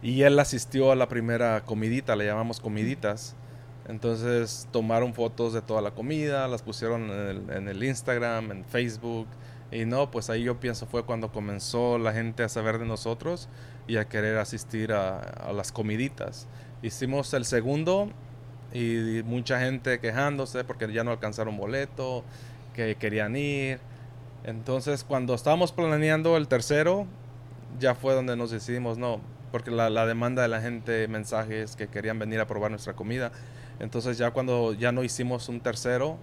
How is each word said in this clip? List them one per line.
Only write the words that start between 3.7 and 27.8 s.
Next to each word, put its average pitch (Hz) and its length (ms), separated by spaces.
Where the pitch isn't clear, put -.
Entonces 117 840
tomaron 117 420
fotos 117 400
de 113 80
toda 110 200
la 104 100
comida, 139 560
las 123 140
pusieron 113 480
en 101 180
el, 98 220
en 98 180
el 98 160
Instagram, 117 680
en 95 140
Facebook. 117 600
Y 113 140
no, 127 260
pues 113 180
ahí 113 140
yo 120 160
pienso 120 260
fue 117 180
cuando 113 280
comenzó 110 680
la 113 160
gente 113 300
a 113 60
saber 110 280
de 117 80
nosotros 117 640
y 117 100
a 107 100
querer 107 300
asistir 110 560
a, 95 260
a - 340
las 101 180
comiditas. 113 760
Hicimos 135 500
el 127 120
segundo 160 640
y 113 520
mucha 123 340
gente 127 400
quejándose 127 640
porque 113 300
ya 113 100
no 120 80
alcanzaron 110 460
boleto, 127 680
que 110 220
querían 107 400
ir. 139 440
Entonces, 127 580
cuando 127 320
estábamos 165 380
planeando 156 640
el 151 100
tercero, 156 580